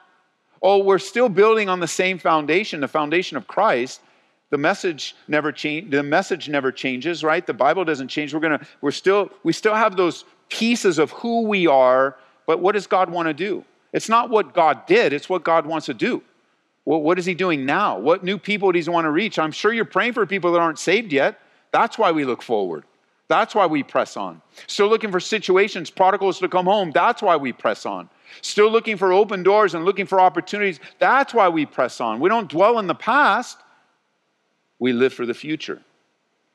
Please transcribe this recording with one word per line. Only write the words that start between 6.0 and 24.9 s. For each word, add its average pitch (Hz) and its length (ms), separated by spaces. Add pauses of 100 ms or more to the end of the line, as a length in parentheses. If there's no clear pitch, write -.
message 156 460
never 135 240
changes, 139 500
right? 160 240
The 143 80
Bible 160 300
doesn't 135 240
change. 151 260
We're 156 60
gonna, 156 260 (140)
we're 143 100
still, 190 400 (140)
we 165 80
still 214 240
have 214 200
those 180 280 (240)
pieces 220 500
of 147 140
who 233 300
we 196 260
are, 131 480 (320)
but 165 100
what 185 140
does 202 160
God 185 220
wanna 165 220
do? 165 320 (280)
It's - 160
not 233 200
what 202 240
God 156 340
did, 190 260
it's 143 160
what 185 160
God 165 220
wants 156 200
to 139 80
do. 165 260 (640)
Well, 156 160
what 160 160
is 180 100
he 185 60
doing 160 320
now? 151 360
What 175 240
new 190 140
people 196 340
does 165 140
he 175 40
wanna 165 220
reach? 190 260
I'm 156 140
sure 214 200
you're 233 120
praying 220 300
for 214 120
people 175 240
that 175 80
aren't 165 220
saved 196 320
yet. 143 260 (320)
That's 202 260
why 202 140
we 151 140
look 120 180
forward. 92 400 (460)
That's 190 260
why 202 120
we 151 180
press - 320
on. 90 260 (240)
Still 202 220
looking 220 240